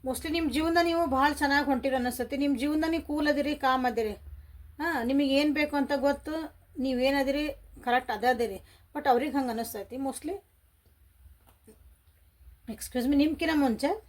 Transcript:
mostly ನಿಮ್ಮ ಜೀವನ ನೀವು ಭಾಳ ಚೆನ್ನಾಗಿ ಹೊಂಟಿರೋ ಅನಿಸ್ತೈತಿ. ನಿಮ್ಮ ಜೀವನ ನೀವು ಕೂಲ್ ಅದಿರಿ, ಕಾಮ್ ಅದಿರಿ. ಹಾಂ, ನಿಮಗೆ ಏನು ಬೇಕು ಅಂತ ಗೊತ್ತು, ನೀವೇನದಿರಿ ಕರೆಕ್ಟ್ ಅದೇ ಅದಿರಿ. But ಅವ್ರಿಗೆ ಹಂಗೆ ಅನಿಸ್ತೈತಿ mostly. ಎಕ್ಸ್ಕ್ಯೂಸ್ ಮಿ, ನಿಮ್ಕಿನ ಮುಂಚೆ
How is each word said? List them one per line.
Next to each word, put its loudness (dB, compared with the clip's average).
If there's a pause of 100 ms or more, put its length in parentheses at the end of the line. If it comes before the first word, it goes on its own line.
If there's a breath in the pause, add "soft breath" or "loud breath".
mostly -4
ನಿಮ್ಮ 0
ಜೀವನ 2
ನೀವು 2
ಭಾಳ 4
ಚೆನ್ನಾಗಿ 2
ಹೊಂಟಿರೋ 0
ಅನಿಸ್ತೈತಿ. -2
ನಿಮ್ಮ 2
ಜೀವನ 0
ನೀವು -2
ಕೂಲ್ -2
ಅದಿರಿ, 0
ಕಾಮ್ 0
ಅದಿರಿ. -2 (640 soft breath)
ಹಾಂ, -2
ನಿಮಗೆ 2
ಏನು 4
ಬೇಕು 0
ಅಂತ 0
ಗೊತ್ತು, -2 (180)
ನೀವೇನದಿರಿ 0 (340)
ಕರೆಕ್ಟ್ 0
ಅದೇ 0
ಅದಿರಿ. 0 (340 soft breath)
But -2
ಅವ್ರಿಗೆ 4
ಹಂಗೆ 0
ಅನಿಸ್ತೈತಿ -6
mostly. -6 (2250)
ಎಕ್ಸ್ಕ್ಯೂಸ್ -4
ಮಿ, 2
ನಿಮ್ಕಿನ 2
ಮುಂಚೆ 2